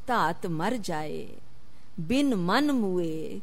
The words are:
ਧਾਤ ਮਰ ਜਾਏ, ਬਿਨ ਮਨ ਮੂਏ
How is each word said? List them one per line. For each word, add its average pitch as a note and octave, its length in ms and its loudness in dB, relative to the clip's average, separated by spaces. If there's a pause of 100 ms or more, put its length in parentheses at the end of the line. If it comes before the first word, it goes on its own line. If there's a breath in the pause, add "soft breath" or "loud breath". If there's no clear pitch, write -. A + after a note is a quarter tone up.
ਧਾਤ F3 400 0
ਮਰ F3+ 300 0
ਜਾਏ, D#3+ 500 -4 (720 soft breath)
ਬਿਨ B3 340 4
ਮਨ G#3+ 380 4
ਮੂਏ F3+ 720 0